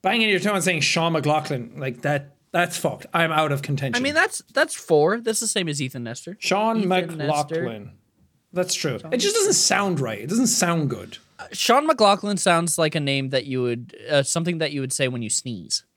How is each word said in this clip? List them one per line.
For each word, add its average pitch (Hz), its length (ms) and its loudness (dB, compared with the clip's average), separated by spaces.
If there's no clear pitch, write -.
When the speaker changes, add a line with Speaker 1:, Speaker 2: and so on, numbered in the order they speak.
Speaker 1:
banging 220 300 0
your 190 80 4
toe 208 160 0
and 185 80 0
saying 170 200 0
Sean 165 320 2
McLaughlin, 147 640 0
like, 131 240 -8
that, 143 340 -2
that's 170 240 0
fucked. 123 360 -4
I'm 165 200 2
out 156 180 2
of 143 120 0
contention. 143 380 -2
Speaker 2:
I 254 40 -2
mean, 294 100 -2
that's, 359 280 0
that's 311 220 0
four. 165 440 4
That's 226 200 -2
the 226 80 -2
same 185 200 -2
as 143 140 -4
Ethan 127 220 -6
Nestor. 120 340 -12
Speaker 1:
Sean 214 400 0
Speaker 2:
Ethan 196 100 0
Speaker 1:
McLaughlin. 170 300 0
Speaker 2:
Nestor. - 40 -16
Speaker 1:
That's 180 240 -2
true. 123 240 -2
Speaker 2:
Sean - 120 -8
Speaker 1:
It 254 60 2
just 403 160 2
doesn't 415 200 4
sound 190 440 2
right. 110 220 -2
It 120 80 -8
doesn't 226 200 2
sound 170 400 2
good. 95 300 -8
Speaker 2:
Uh, - 120 -14
Sean 277 340 2
McLaughlin 208 500 4
sounds 170 420 2
like 156 160 2
a 165 60 0
name 139 300 0
that 135 160 -2
you 127 160 -2
would, 120 340 -4
uh, 139 140 4
something 170 360 -2
that 156 120 -2
you 143 120 -4
would 131 100 -4
say 135 160 0
when 127 140 -4
you 107 80 -4
sneeze. - 540 -4